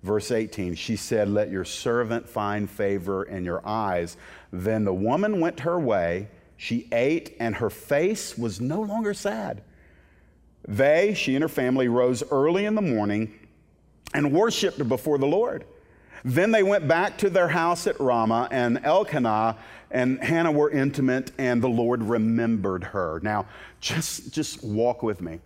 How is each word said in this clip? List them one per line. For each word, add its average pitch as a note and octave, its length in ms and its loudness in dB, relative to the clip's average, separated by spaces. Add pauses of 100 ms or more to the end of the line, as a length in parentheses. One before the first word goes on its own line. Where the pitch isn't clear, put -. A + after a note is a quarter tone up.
Verse G2+ 260 -2
eighteen, G#2+ 460 -2
she G#2+ 220 -4
said, G#2 320 0
"Let G#2 200 0
your F#2 140 -4
servant A#2 640 -2
find G#2 420 -4
favor G2 540 -2
in F#2 220 -8
your F2 200 -4
eyes." G2 520 -2 (340)
Then G#2+ 320 -2
the G2 100 0
woman D#3+ 460 0
went E3 220 -2
her E3+ 180 0
way. G2 480 0 (300)
She - 360 -6
ate, C3+ 440 0
and A2+ 180 -2
her A2 140 0
face E3+ 680 -2
was A2+ 240 -4
no D3 200 -2
longer G#3 320 -2
sad. G3+ 480 -6 (1040)
They, D3+ 480 4
she C3+ 220 0
and C#3 60 2
her D#3 80 0
family, B2+ 400 2
rose B2 420 2
early D#3+ 320 2
in G#3+ 120 0
the G#3+ 60 0
morning A2 560 0 (760)
and D3 180 0
worshiped F3+ 560 2
before C#3 300 0
the C3+ 80 2
Lord. F3+ 400 0 (580)
Then D#3 280 2
they G#3+ 120 6
went F#3+ 240 2
back E3+ 300 2
to G3+ 120 2
their F3 200 4
house E3+ 380 0
at E3 120 -2
Ramah, A#2 520 2
and B2 340 2
Elkanah A#2+ 720 2 (340)
and B2+ 320 0
Hannah E3 300 2
were D3 180 4
intimate, C3+ 680 0
and B2 240 2
the B2 60 2
Lord A#2+ 360 2
remembered A2 840 0
her. E2+ 360 -4
Now, G#2+ 260 -2 (340)
just, - 520 -6
just - 300 -6
walk A#2 400 0
with G#2 160 -2
me. E2+ 260 -10